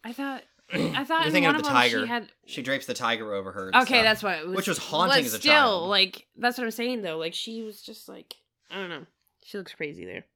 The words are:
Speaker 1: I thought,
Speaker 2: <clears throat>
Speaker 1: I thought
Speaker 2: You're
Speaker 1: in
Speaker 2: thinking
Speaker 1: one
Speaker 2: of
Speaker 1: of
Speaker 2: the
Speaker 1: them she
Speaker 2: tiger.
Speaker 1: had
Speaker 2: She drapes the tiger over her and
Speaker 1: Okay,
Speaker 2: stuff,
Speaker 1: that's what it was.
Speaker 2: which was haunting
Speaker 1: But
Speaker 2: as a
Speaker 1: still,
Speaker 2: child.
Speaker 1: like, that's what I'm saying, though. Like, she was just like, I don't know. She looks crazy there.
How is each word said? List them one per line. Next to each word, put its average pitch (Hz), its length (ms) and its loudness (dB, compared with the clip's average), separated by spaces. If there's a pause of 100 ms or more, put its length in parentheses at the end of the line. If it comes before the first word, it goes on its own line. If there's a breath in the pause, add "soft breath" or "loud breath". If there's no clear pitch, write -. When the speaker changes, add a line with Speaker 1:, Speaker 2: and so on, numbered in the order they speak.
Speaker 1:
I 233 80 -10
thought, 269 300 -8 (140)
Speaker 2:
<clears throat> - 140 -18
Speaker 1:
I 165 320 -2
thought 320 160 0
Speaker 2:
You're 320 80 2
Speaker 1:
in 156 60 0
Speaker 2:
thinking 180 100 4
Speaker 1:
one 170 120 4
Speaker 2:
of 311 40 0
Speaker 1:
of 294 80 -4
Speaker 2:
the 277 60 0
Speaker 1:
them 180 100 8
she 123 80 6
Speaker 2:
tiger. 110 140 0
Speaker 1:
had 208 220 -4 (180)
Speaker 2:
She - 160 -10
drapes 131 240 -2
the 127 80 -6
tiger 113 400 -2
over 95 180 -4
her 95 160 -8
and 190 80 0
Speaker 1:
Okay, 254 200 6
Speaker 2:
stuff, 226 80 6
Speaker 1:
that's 214 200 2
what 180 160 -2
it 156 80 -6
was. 185 80 -4
Speaker 2:
which 190 140 -2
was 170 80 -2
haunting 185 460 2
Speaker 1:
But - 20 0
Speaker 2:
as 240 80 -4
a - 60 -6
Speaker 1:
still, 294 140 4
Speaker 2:
child. 208 360 4
Speaker 1:
like, 190 380 0 (100)
that's 240 200 0
what 254 60 -4
I'm 226 80 -2
saying, 240 300 -4
though. 160 160 -4
Like, 165 160 -4
she 226 300 -8
was 214 180 -14
just - 260 -18
like, 190 300 -20 (340)
I 165 40 -12
don't 190 140 -8
know. 165 160 -12 (380)
She - 140 -14
looks 185 180 -12
crazy 143 300 -10
there. - 180 -12 (120)